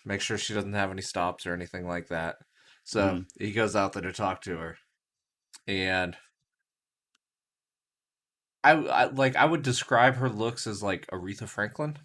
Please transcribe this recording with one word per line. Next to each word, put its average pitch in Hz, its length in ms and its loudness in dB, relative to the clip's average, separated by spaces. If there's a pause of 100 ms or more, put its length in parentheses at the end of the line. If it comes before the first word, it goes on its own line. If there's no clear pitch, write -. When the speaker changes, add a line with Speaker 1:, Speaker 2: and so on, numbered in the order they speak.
Speaker 1:
make 101 160 -4
sure 110 160 -4
she - 160 -6
doesn't 101 220 -4
have 98 160 0
any 95 120 -8
stops 90 440 -4
or 90 80 -4
anything 87 340 -10
like 87 200 -6
that." 82 280 -4 (480)
So - 240 -2
Speaker 2:
Mm-hmm. 92 360 -4
Speaker 1:
he 104 80 -4
goes 107 220 0
out 98 200 2
there 98 80 -6
to 90 100 -6
talk 92 300 -4
to 90 160 -6
her, 82 180 -10 (920)
and 92 500 -2 (2500)
I, 147 100 10
I, 127 340 4
like, 135 300 2
I 135 100 8
would 160 160 2
describe 127 540 4
her 127 120 0
looks 113 380 -4
as, 101 160 -6
like, 95 260 -2
Aretha 95 400 -8
Franklin 151 560 -4